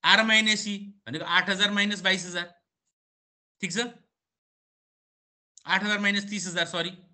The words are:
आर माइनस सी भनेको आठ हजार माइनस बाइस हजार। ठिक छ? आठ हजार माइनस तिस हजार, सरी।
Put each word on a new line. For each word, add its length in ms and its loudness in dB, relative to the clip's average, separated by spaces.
आर 200 6
माइनस 360 4
सी 480 -10
भनेको 180 -8
आठ 240 0
हजार 220 0
माइनस 300 0
बाइस 240 0
हजार। 360 -10
ठिक 100 -6
छ? 60 -4
आठ 180 2
हजार 160 0
माइनस 300 0
तिस 180 -6
हजार, 180 -2
सरी। 320 -6